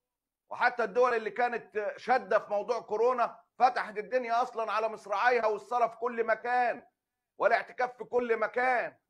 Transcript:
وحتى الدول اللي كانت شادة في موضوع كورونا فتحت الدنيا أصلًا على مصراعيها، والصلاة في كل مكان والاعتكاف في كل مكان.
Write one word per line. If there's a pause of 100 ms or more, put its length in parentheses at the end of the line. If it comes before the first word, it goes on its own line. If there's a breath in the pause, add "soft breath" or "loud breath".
(500)
وحتى
الدول
اللي
كانت
شادة
في
موضوع
كورونا (180)
فتحت
الدنيا
أصلًا
على
مصراعيها،
والصلاة
في
كل
مكان (520)
والاعتكاف
في
كل
مكان. (120)